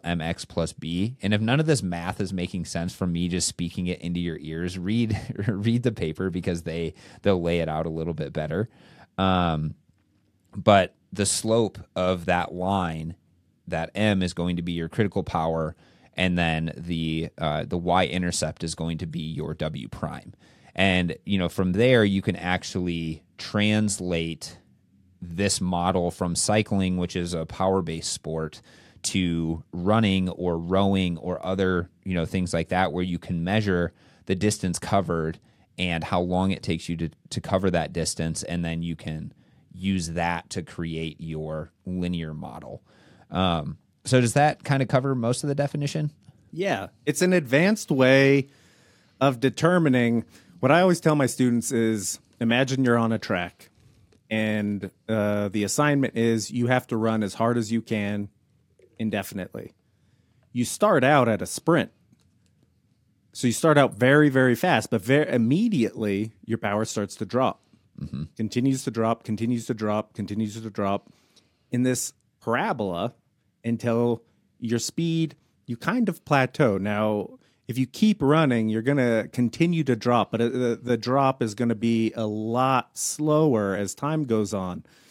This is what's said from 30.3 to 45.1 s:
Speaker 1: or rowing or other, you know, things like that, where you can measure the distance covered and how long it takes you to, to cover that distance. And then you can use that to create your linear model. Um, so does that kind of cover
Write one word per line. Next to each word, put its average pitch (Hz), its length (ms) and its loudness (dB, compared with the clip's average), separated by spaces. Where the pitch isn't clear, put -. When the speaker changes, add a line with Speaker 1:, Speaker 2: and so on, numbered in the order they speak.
Speaker 1:
or 87 260 -4
rowing 92 640 2
or - 260 -8
other, 92 460 0
you 92 100 -4
know, 85 100 0
things 90 300 -2
like 82 140 0
that, 90 260 0
where 90 100 0
you 87 140 -4
can 85 260 -4
measure 95 480 0
the 98 100 0
distance 95 440 -2
covered 82 600 -2
and 87 280 -2
how 90 180 0
long 92 300 0
it - 100 -6
takes 85 260 -4
you 85 80 -4
to, 82 140 -4
to - 140 -8
cover 95 280 0
that 82 220 -2
distance. 80 520 -4
And 87 200 -4
then 82 180 -4
you 85 140 -6
can 80 380 -10
use 92 360 -4
that 85 400 -4
to 87 120 -8
create 80 580 -8
your 78 500 -8
linear 90 480 -4
model. 76 500 -14
Um, 85 460 0
so 127 160 6
does 113 100 2
that 147 320 2
kind 135 180 0
of 120 60 -4
cover 135 260 0